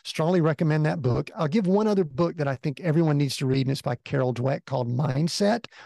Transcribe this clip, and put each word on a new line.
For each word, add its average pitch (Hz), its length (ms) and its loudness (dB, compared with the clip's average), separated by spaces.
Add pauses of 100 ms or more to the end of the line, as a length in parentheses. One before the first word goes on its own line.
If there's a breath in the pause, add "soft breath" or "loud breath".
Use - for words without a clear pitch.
Strongly 170 360 0
recommend 156 460 2
that 156 160 -2
book. 127 340 0
I'll 160 100 -2
give 175 220 0
one 208 180 4
other 196 180 2
book 160 340 -2
that 143 100 -2
I 131 80 -2
think 151 240 -6
everyone 160 360 2
needs 143 200 0
to 139 100 -4
read, 131 200 0
and 135 40 0
it's 139 120 -4
by 131 120 -2 (100)
Carol 127 300 0
Dweck, 131 300 -4
called 127 240 -4
Mindset. 160 800 0 (200 loud breath)